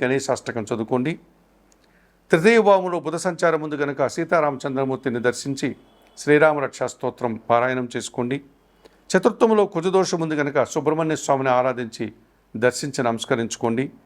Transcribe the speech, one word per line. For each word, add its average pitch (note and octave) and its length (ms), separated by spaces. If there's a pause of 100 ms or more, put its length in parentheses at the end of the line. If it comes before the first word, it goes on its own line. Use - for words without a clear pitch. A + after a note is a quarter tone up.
గణేశాష్టకం B2+ 640
చదువుకోండి. B2 440 (1160)
తృతీయ G#3 360
భావంలో F#3 320
బుధ E3 160 (100)
సంచారం E3 400
ఉంది D3+ 120
కనుక C#3 380
సీతారామచంద్రమూర్తిని C3+ 1120
దర్శించి C3+ 420 (480)
శ్రీరామ D3 480
రక్షా B2+ 220
స్తోత్రం A#2+ 480 (140)
పారాయణం B2 460
చేసుకోండి. B2 440 (720)
చతుర్థంలో A3 640
కుజదోషం F#3 520
ఉంది D#3 160
కనుక C#3 220
సుబ్రహ్మణ్య D#3 600
స్వామిని C3+ 360
ఆరాధించి B2 460 (500)
దర్శించి B2 540
నమస్కరించుకోండి. A#2 760 (200)